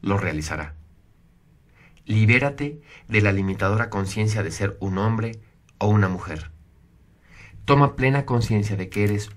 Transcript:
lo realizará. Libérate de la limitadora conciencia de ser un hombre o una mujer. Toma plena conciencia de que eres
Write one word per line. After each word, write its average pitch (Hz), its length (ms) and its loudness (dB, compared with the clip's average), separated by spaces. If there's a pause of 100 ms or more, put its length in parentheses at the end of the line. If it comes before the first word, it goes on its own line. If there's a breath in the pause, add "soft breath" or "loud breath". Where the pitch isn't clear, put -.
lo 98 160 -2
realizará. 78 600 -6 (1300 soft breath)
Libérate 127 760 2 (280 loud breath)
de 107 120 2
la 101 120 4
limitadora 98 580 0
conciencia 107 540 -2
de 80 80 -6
ser 95 280 -4
un 95 160 -4
hombre 110 440 -2 (380 soft breath)
o 104 100 0
una 104 200 4
mujer. 87 440 -8 (1120 loud breath)
Toma 139 320 6
plena 135 300 2
conciencia 107 500 0
de 92 120 -6
que 104 140 -2
eres 104 340 0